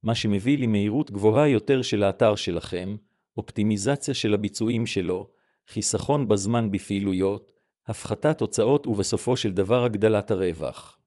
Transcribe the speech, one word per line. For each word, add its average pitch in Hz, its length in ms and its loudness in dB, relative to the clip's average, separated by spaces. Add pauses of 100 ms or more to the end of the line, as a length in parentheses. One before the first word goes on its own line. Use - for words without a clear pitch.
מה 117 120 0
שמביא 110 420 0
למהירות 110 540 0
גבוהה 107 360 4
יותר 131 340 4
של 107 220 0
האתר 104 320 4
שלכם, 92 600 -6 (420)
אופטימיזציה 110 760 -2
של 107 200 0
הביצועים 110 520 -2
שלו, 92 440 -4 (380)
חיסכון 123 600 -2
בזמן 107 440 0
בפעילויות, 98 800 -2 (360)
הפחתת 135 540 -2
הוצאות 120 460 0
ובסופו 117 500 -2
של 104 160 -2
דבר 101 300 2
הגדלת 107 480 2
הרווח. 85 760 -4